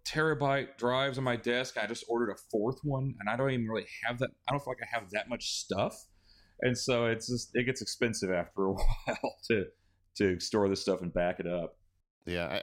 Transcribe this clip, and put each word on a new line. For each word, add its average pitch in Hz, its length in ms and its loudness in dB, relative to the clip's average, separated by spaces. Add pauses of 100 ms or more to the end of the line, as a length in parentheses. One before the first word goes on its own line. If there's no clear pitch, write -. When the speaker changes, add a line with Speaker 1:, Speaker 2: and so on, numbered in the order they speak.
Speaker 1:
terabyte 143 720 2
drives 127 400 2
on 135 60 0
my 120 120 2
desk. 120 400 0
I 107 120 -2
just 117 200 -8
ordered 117 220 2
a 95 60 -6 (160)
fourth 117 320 0
one, 135 340 -2
and 101 100 -6
I 117 80 0
don't 135 140 2
even 123 160 0
really 110 200 -2 (180)
have 120 160 -4
that. 131 100 0 (180)
I 127 40 0
don't 143 80 0
feel 131 180 -6
like 120 40 -14
I 117 140 -4
have 101 140 -6
that 107 180 -2
much 120 160 -6 (140)
stuff. 101 380 -2 (640)
And 123 180 2
so 120 280 2
it's 113 220 0
just, 123 260 -4
it 120 120 2
gets 127 160 -4
expensive 107 480 0
after 92 360 0
a 98 60 4
<laughs> - 20 -2
while - 640 2 (140)
to, 104 140 4 (520)
to 92 240 2
store 101 280 2
this 98 120 2
stuff 95 220 0
and 87 100 -6
back 87 280 2
it 87 60 4
up. 85 300 -2 (480)
Speaker 2:
Yeah, 87 220 -2
I, 76 160 -2